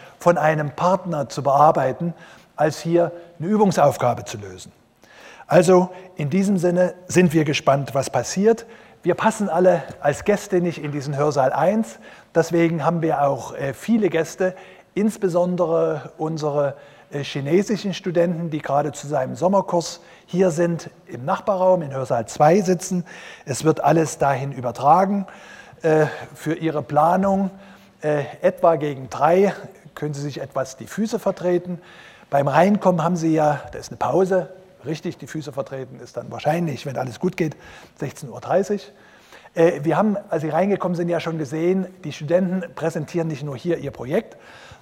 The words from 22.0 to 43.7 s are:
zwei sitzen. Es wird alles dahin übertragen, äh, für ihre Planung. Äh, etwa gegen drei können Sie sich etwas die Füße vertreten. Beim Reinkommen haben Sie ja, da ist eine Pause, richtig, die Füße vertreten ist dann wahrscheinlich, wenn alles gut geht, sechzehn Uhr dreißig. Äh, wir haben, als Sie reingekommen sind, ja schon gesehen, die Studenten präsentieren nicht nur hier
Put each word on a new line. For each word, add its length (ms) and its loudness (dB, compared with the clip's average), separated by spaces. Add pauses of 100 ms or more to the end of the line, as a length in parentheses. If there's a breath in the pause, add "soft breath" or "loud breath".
zwei 380 4
sitzen. 420 -2 (400 loud breath)
Es 200 -8
wird 200 2
alles 320 2
dahin 360 -2
übertragen, 720 2 (560 loud breath)
äh, 240 4 (280 loud breath)
für 200 -6
ihre 280 -4
Planung. 680 2 (520 loud breath)
Äh, 220 0 (180)
etwa 340 2
gegen 320 -6
drei 460 2 (400)
können 180 -6
Sie 80 -8
sich 220 -8
etwas 340 -6
die 100 -14
Füße 320 -4
vertreten. 640 -2 (480 loud breath)
Beim 200 0
Reinkommen 540 2
haben 140 0
Sie 160 0
ja, 280 2 (120)
da 60 -14
ist 100 -14
eine 80 -14
Pause, 540 0 (340)
richtig, 320 -8
die 100 -16
Füße 260 -10
vertreten 480 -10
ist 180 -14
dann 120 -12
wahrscheinlich, 540 -4
wenn 140 -6
alles 200 -8
gut 200 -4
geht, 180 -2 (420 loud breath)
sechzehn 300 -10
Uhr 120 -14
dreißig. 520 -2 (600 loud breath)
Äh, 280 2
wir 140 2
haben, 220 2 (100)
als 140 -2
Sie 80 -4
reingekommen 460 0
sind, 120 -2
ja 100 0
schon 200 -4
gesehen, 480 -2 (180)
die 80 -8
Studenten 500 0 (120)
präsentieren 540 -4
nicht 140 -6
nur 140 -8
hier 220 -2